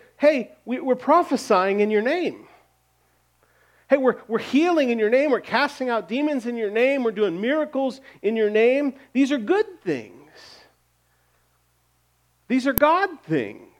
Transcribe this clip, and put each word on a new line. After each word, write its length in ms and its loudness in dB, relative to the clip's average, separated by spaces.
"Hey, 360 0
we, 160 -6
we're 140 0
prophesying 840 2
in 100 2
your 120 2
name. 440 -4
Hey, 80 4
we're, 220 0
we're 100 -2
healing 520 2
in 80 0
your 100 0
name. 220 2
We're 100 0
casting 480 -2
out 200 -4
demons 360 -2
in 140 -6
your 120 -4
name. 320 0
We're 80 0
doing 300 -2
miracles 640 -2
in 160 -2
your 140 2
name." 440 2
These 180 2
are 60 -2
good 420 -2
things. 340 -6
These 180 0
are 80 0
God 340 2
things. 400 -6